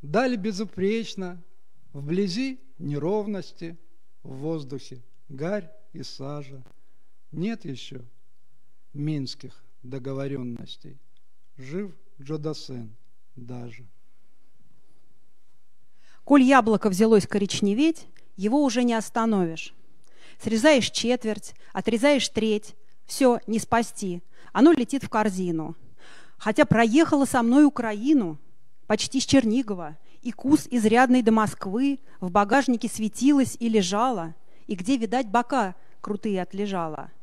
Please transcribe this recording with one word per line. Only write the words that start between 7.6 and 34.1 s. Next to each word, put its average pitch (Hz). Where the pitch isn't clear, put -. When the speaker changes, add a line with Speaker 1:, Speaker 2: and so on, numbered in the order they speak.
Speaker 1:
еще 131
минских 143
договоренностей. 135
Жив 160
Джо 143
Дассен 131
даже. 120
Speaker 2:
Коль 277
яблоко 233
взялось 208
коричневеть, 208
его 220
уже 247
не 240
остановишь. 208
Срезаешь 226
четверть, 233
отрезаешь 240
треть, 214
все, 247
не 214
спасти. 196
Оно 269
летит 262
в -
корзину. 180
Хотя 220
проехала 262
со 240
мной 254
Украину, 226
почти 220
с -
Чернигова, 214
и 240
кус 285
изрядный 247
до 220
Москвы 220
в 180
багажнике 226
светилось 247
и 233
лежало, 202